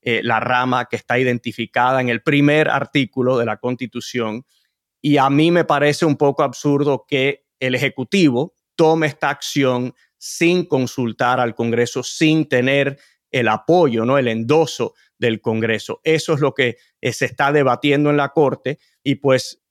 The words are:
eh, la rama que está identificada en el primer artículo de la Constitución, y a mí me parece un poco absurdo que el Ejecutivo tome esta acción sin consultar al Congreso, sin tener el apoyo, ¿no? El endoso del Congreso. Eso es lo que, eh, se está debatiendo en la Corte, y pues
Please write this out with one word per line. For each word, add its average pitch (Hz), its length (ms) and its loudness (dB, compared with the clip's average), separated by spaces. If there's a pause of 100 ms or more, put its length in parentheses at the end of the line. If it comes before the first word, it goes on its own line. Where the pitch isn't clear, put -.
eh, 117 220 -2
la 113 160 0
rama 127 460 0
que - 100 -6
está 120 240 -2
identificada 127 800 -2
en 123 80 -2
el 117 140 -4
primer 147 460 2
artículo 131 680 -2
de 117 80 0
la 107 120 -6
Constitución, 120 880 -8 (560)
y 143 160 2
a 135 120 4
mí 156 220 4
me 175 120 2
parece 147 420 2
un 147 120 0
poco 143 240 0
absurdo 143 680 0
que 139 380 -2 (140)
el 127 160 -2
Ejecutivo 135 800 0 (200)
tome 160 300 2
esta 143 240 -4
acción 127 640 -2 (240)
sin 170 480 -2
consultar 127 760 -2
al 120 140 -2
Congreso, 117 480 -2
sin 156 480 0
tener 135 480 0 (320)
el 120 180 0
apoyo, 117 580 2
¿no? 135 120 2
El 127 100 2
endoso 117 680 -2 (240)
del 113 200 0
Congreso. 110 640 -4
Eso 160 300 0
es 139 60 -2
lo 139 160 0
que, 123 220 -2 (220)
eh, 123 140 -4
se - 120 -4
está 143 260 0
debatiendo 143 580 2
en 147 80 2
la 139 120 0
Corte, 139 500 -2 (240)
y 139 120 -2
pues - 560 -2